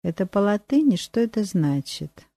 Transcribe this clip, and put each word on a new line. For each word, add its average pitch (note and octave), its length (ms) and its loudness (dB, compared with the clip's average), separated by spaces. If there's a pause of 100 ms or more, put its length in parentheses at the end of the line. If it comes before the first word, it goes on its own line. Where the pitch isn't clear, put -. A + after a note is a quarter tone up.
«Это F3 220 -2
по G#3 120 -2
латыни? G#3 580 2
Что - 240 -4
это A3+ 220 0
значит?» D3+ 960 -2